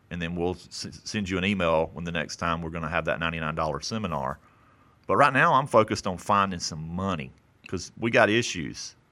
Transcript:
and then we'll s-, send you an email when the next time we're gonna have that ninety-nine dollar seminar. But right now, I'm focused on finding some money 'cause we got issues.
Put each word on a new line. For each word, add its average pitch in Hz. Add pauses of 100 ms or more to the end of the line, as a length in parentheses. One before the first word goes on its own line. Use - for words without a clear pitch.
(100)
and 87
then 85
we'll 87
s-, -
send 101
you 92
an 90
email 85
when 80
the 85
next 82
time 85
we're 82
gonna 80
have 82
that 80
ninety-nine 82
dollar 78
seminar. 78 (680)
But 98
right 135
now, 151
I'm 135
focused 110
on 92
finding 98
some 80
money 90 (380)
'cause -
we 117
got 113
issues. 95 (160)